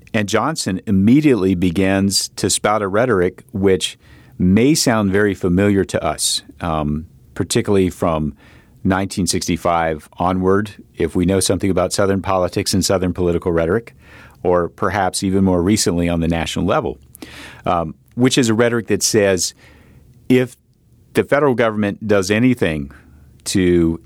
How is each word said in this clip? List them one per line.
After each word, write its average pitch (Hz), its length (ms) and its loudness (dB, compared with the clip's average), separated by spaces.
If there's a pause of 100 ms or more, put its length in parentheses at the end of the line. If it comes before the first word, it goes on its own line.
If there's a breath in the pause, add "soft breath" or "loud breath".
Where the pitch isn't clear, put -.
(160)
and 104 120 0
Johnson 110 600 -2
immediately 107 640 4
begins 95 760 0
to - 200 -4
spout 107 320 0
a 101 60 -2
rhetoric 98 640 0
which 95 460 0 (380 soft breath)
may 110 360 4
sound 110 380 0
very 101 240 2
familiar 98 500 2
to - 180 -4
us, - 380 -4 (180)
um, 78 480 -4 (280)
particularly 98 560 0
from 78 440 -2 (500 soft breath)
nineteen 95 400 -2
sixty-five 82 840 -2 (100)
onward, 92 640 0 (120)
if 82 200 -4
we 90 100 0
know 95 140 2
something 98 300 -2
about 90 240 -2
Southern 98 280 0
politics 95 520 -2
and 95 100 0
Southern 90 300 -2
political 87 400 -2
rhetoric, 82 420 -2 (480 loud breath)
or 87 240 2
perhaps 95 560 -2
even 98 220 0
more 90 180 2
recently 87 460 0
on 85 100 -2
the 82 80 -2
national 82 380 -4
level, 110 340 -2 (640 loud breath)
um, 85 300 -2 (200)
which 127 220 2
is 123 120 2
a 110 40 2
rhetoric 117 340 0
that 101 140 -2
says, 98 520 0 (760 soft breath)
if 127 300 0 (560)
the 110 100 2
federal 139 320 0
government 107 500 -2
does 101 240 2
anything 101 640 0 (540 soft breath)
to 87 600 0